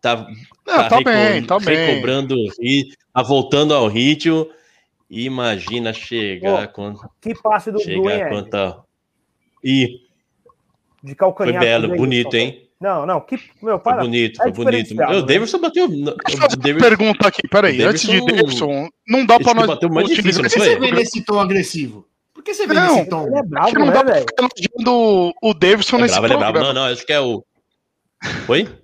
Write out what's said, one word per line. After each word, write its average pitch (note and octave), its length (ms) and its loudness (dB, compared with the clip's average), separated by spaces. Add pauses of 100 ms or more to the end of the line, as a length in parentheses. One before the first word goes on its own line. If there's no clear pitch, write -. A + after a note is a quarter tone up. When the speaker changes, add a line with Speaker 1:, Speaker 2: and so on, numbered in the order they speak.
Speaker 1:
tá, A#2+ 140 0 (500)
Speaker 2:
Não, F#4 100 -2
Speaker 1:
tá A#3 140 2
Speaker 2:
tá A3+ 80 4
Speaker 1:
reco-, C4 120 2
Speaker 2:
bem, G#3+ 340 0
tá F#3+ 160 -2
bem. D#3+ 160 0 (120)
Speaker 1:
recobrando C3+ 480 -2
o A2 140 -2 (120)
ri-, C3+ 280 0 (240)
tá B2+ 100 0
voltando C#3+ 500 2
ao B2+ 140 2
ritmo. D3+ 600 0 (640)
Imagina A#2 840 -4
chegar G2 760 -4
Speaker 3:
Pô, - 60 -18
Speaker 1:
quando G#2 260 -12 (220)
Speaker 3:
que A3+ 140 -8
passe G#3+ 360 -2
do G3+ 60 -4
Dudu, G#3 120 -4
Speaker 1:
chegar F#3+ 260 -2
Speaker 3:
hein, G3+ 60 -4
Ed? E3 80 -4
Speaker 1:
quanto G#2 260 -6
a F#2+ 280 -4 (800)
e C3 380 0 (1000)
Speaker 3:
De C#3 140 -18
calcanhar F#3 400 -2
Speaker 1:
foi A#2 100 0
belo, A#2 240 2
Speaker 3:
pro - 80 -2
Speaker 1:
bonito, A#2+ 340 0
Speaker 3:
Davidson. A#2 60 0 (200)
Speaker 1:
hein? - 40 -20 (200)
Speaker 3:
Não, F3+ 240 -2
não, E3+ 160 -2
que, - 140 -10 (280)
meu, G#3 160 -2
Speaker 1:
Foi - 0 -
Speaker 3:
para. A#3 240 0
Speaker 1:
bonito, A#2 380 -2
Speaker 3:
É - 20 2
Speaker 1:
foi - 80 0
bonito. A2+ 200 0 (180)
Speaker 3:
diferenciado, C3+ 240 0
Speaker 1:
O G3 80 2
Speaker 3:
né? C3+ 40 -4
Speaker 1:
Davidson G#3+ 340 0
bateu, E4+ 260 0
o - 20 0
Speaker 2:
Deixa D3 240 -4
eu - 40 -10 (220)
fazer C4 200 2
uma B2+ 60 -10
Speaker 1:
Davidson D3+ 260 4
Speaker 2:
pergunta G3+ 380 2
aqui, - 200 -2
peraí, F#3+ 340 2
Speaker 1:
o - 80 4
Speaker 2:
antes D#3+ 120 0
de A3 60 -2 (120)
Speaker 1:
Davidson B3 160 0
Speaker 2:
Davidson, C#3+ 540 -2 (180)
não B3 180 2
dá A3+ 100 6
Speaker 1:
acho A#3+ 80 4
Speaker 2:
pra A#3+ 100 4
Speaker 1:
que A3+ 60 0
Speaker 2:
nós A3+ 80 2
Speaker 1:
bateu E3 220 -2
mais E3 220 0
Speaker 2:
utilizar F#3+ 320 0
Speaker 1:
difícil, - 0 -
não - 60 0
Speaker 4:
Por - 40 0
que A#4 60 2
Speaker 1:
foi? B3+ 280 2
Speaker 4:
você B3 40 0
vê A#3+ 80 0
nesse A3+ 260 -4
tom G#3 140 0
agressivo? E3 680 -4 (260)
Por D4 100 -20
que G#4+ 100 -8
você G4+ 140 -4
vê A3 60 0
Speaker 2:
Não, E4+ 240 4
Speaker 4:
nesse F#3+ 120 0
tom? D#3+ 180 -4
Speaker 3:
Ele C#4 100 -2
é C#4+ 60 -2
bravo, D#3 220 -2
Speaker 2:
acho G#3+ 80 2
que - 60 0
não D4 80 4
Speaker 3:
né, C4+ 60 2
Speaker 2:
dá C4+ 100 4
pra B3+ 100 2
Speaker 3:
velho? C#3 140 2
Speaker 2:
ficar - 160 -2
elogiando A3+ 1000 0
o G#3+ 120 2
Davidson G3 440 2
Speaker 1:
É A#3 40 4
Speaker 2:
nesse A#3 180 2
Speaker 1:
bravo, G#3+ 80 0
ele - 60 4
é - 40 2
bravo. G#2+ 160 0
Speaker 2:
programa. C#3 200 0
Speaker 1:
Não, C3+ 140 -2
não, B2 60 -2
acho A#2 120 -10
que D3+ 80 -2
é D3 80 2
o, A#2 220 -4 (1040)
oi? E3 340 0